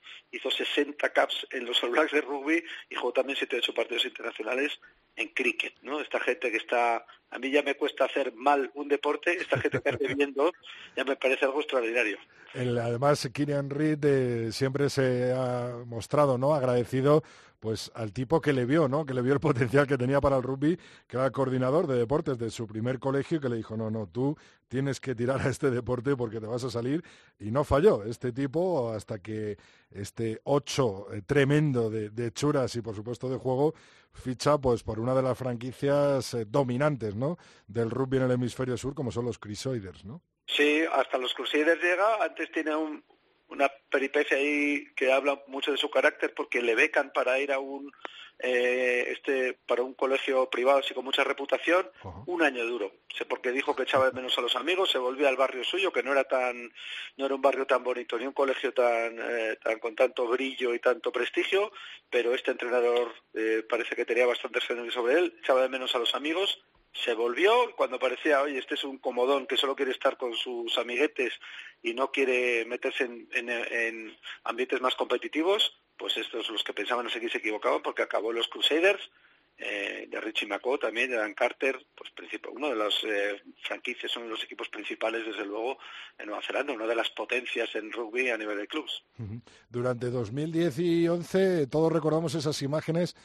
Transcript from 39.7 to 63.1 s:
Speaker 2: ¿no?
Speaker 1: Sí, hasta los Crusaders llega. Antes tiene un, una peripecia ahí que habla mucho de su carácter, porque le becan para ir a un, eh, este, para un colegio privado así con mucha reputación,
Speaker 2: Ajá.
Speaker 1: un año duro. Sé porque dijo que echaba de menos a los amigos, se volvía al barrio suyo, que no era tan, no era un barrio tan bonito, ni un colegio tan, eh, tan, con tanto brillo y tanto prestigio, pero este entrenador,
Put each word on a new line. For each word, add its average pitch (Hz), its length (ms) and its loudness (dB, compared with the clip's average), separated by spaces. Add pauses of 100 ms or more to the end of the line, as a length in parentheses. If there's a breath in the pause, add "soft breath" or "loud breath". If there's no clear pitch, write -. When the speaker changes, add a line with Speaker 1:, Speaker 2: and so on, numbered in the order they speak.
Speaker 2:
¿no? 131 160 -14 (260)
Speaker 1:
Sí, 147 360 2 (100)
hasta 135 240 2
los 127 160 -2
Crusaders 151 480 2
llega. 190 420 2
Antes 165 280 -4
tiene 156 240 -2
un, 151 280 -4 (440)
una 139 200 0 (220)
peripecia 143 480 2
ahí 147 580 0
que 131 160 2
habla 139 360 2
mucho 139 240 -4
de 135 60 0
su 143 120 -2
carácter, 147 460 2
porque 131 260 -2
le 117 140 2
becan 143 360 4
para 131 280 0
ir 143 120 -2
a 135 60 2
un, 139 340 -8 (460 loud breath)
eh, 123 680 2
este, 127 580 -2
para 123 160 2
un 131 140 -2
colegio 131 560 2
privado 131 280 6
así - 140 -4
con 127 100 -6
mucha 135 200 0
reputación, 139 640 0 (100)
Speaker 2:
Ajá. 90 280 -14
Speaker 1:
un 175 160 0
año 127 200 0
duro. 113 280 -4 (260)
Sé - 80 -6
porque - 260 -4
dijo 135 240 -2
que 131 80 -2
echaba 131 220 2
de 131 60 4
menos 123 260 -4
a 131 40 0
los 120 140 0
amigos, 175 360 0
se 139 80 2
volvía 131 300 2
al 131 60 2
barrio 131 280 0
suyo, 180 280 -2
que - 120 -2
no 135 80 -2
era 135 140 4
tan, 123 460 -2 (460 loud breath)
no 135 80 -4
era 135 80 0
un 135 80 -4
barrio 131 240 2
tan 127 180 2
bonito, 120 360 -4
ni 127 80 -4
un 135 60 -6
colegio 135 380 0
tan, 117 480 2
eh, 117 440 -2
tan, 113 160 0
con 113 160 -6
tanto 123 320 2
brillo 127 480 0
y 120 40 -4
tanto 120 320 2
prestigio, 190 600 0 (400 loud breath)
pero 120 240 2
este - 160 -2
entrenador, 120 600 2 (220)